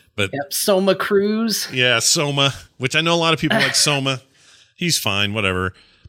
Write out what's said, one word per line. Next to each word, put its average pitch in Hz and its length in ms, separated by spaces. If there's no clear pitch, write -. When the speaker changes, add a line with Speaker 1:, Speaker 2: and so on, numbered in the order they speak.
Speaker 1:
But 98 200
Speaker 2:
Yep, 139 180
Soma 196 420
Cruz. 208 760
Speaker 1:
Yeah, 123 280
Soma, 139 520
which 127 180
I 156 60
know 170 140
a - 20
lot 165 160
of 156 80
people 160 180
like 139 160
Speaker 2:
<laughs> - 140
Speaker 1:
Soma. 135 320
He's 170 220
fine, 101 340
whatever. 92 400